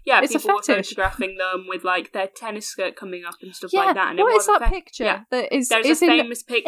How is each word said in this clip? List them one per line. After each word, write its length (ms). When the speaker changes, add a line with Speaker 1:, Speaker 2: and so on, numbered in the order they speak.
Speaker 1:
yeah, 160
Speaker 2:
It's 140
a 40
Speaker 1:
people 160
were 60
Speaker 2:
fetish. 280
Speaker 1:
photographing 480
them 300
with, 160
like, 300
their 140
tennis 400
skirt 280
coming 300
up 160
and 140
stuff 180
Speaker 2:
Yeah, 120
Speaker 1:
like 100
that. 160
And 80
Speaker 2:
what 120
Speaker 1:
it 40
Speaker 2:
is 120
Speaker 1:
wasn't 120
Speaker 2:
that 100
Speaker 1:
fe-, 60
Speaker 2:
picture 300
Speaker 1:
yeah. 260
Speaker 2:
that 240
is, 140
Speaker 1:
There's 180
Speaker 2:
is 140
Speaker 1:
a 40
Speaker 2:
in, 60
Speaker 1:
famous 280
Speaker 2:
it's 40